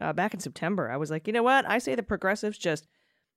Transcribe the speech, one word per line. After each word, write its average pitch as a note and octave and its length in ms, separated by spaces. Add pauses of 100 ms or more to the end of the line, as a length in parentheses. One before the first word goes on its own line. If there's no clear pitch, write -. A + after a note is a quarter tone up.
uh, D#3 120
back F3+ 220
in F#3+ 60
September. D#3 500
I B2 60
was D3 140
like, D#3 180
"You G#3+ 40
know A#3 120
what? C4 240
I G#3+ 100
say C4 160
the A#3 80
progressives G#3 560
just, D#3 300 (480)